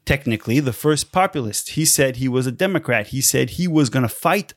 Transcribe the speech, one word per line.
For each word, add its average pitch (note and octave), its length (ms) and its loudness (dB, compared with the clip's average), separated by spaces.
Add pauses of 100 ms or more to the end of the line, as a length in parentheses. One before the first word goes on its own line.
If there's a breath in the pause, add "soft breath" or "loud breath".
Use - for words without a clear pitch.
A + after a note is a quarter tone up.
technically C3 560 0
the C3 140 0
first D3+ 360 0
populist. D3+ 600 -2
He D#3 160 0
said C3 300 2
he C3 120 -2
was B2+ 180 0
a B2+ 60 -2
Democrat. B2+ 560 0
He C3 140 -4
said B2+ 280 0
he F3+ 160 -4
was D#3 220 4
gonna B2 200 0
fight - 480 -2